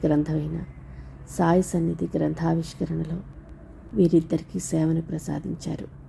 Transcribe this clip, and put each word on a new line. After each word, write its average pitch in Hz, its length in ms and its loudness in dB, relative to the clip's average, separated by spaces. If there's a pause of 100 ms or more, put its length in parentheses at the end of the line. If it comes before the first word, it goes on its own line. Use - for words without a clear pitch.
గ్రంథమైన 156 580 2 (680)
సాయి 175 340 4
సన్నిధి 170 540 0
గ్రంథావిష్కరణలో 160 1000 0 (760)
వీరిద్దరికీ 170 680 4
సేవను 160 420 2
ప్రసాదించారు. 160 840 -6 (220)